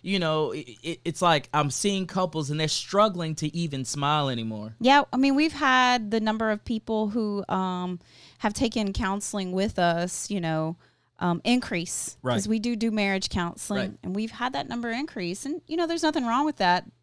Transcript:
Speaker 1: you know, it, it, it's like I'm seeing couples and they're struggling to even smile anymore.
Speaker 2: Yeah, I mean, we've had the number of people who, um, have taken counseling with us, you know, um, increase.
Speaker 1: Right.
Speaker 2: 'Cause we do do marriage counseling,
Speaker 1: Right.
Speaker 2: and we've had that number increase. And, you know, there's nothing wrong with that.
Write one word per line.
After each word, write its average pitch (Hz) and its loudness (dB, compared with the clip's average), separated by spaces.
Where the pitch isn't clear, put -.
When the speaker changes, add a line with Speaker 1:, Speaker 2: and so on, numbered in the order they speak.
Speaker 1:
you 190 -2
know, 156 0
it, 143 -8
it, 165 -6
it's 165 -4
like 165 4
I'm 147 2
seeing 190 0
couples 160 -2
and 151 -2
they're 156 2
struggling 175 0
to 156 -4
even 147 -4
smile 143 2
anymore. 113 -6
Speaker 2:
Yeah, 277 8
I - -2
mean, 269 4
we've 302 2
had 254 4
the 226 2
number 220 0
of 208 -4
people 220 -2
who, 208 -2
um, 180 -2
have 208 0
taken 220 0
counseling 196 -2
with 190 0
us, 170 0
you 202 -2
know, 160 -2
um, 175 0
increase. 226 -2
Speaker 1:
Right. 123 2
Speaker 2:
'Cause 196 0
we 220 2
do 240 -2
do 226 0
marriage 196 0
counseling, 190 -2
Speaker 1:
Right. - -18
Speaker 2:
and 185 -6
we've 220 -4
had 254 -4
that - -6
number 233 -6
increase. 226 -6
And, 302 -6
you 311 -4
know, 339 2
there's 330 -2
nothing 311 2
wrong 233 2
with 302 0
that. 180 4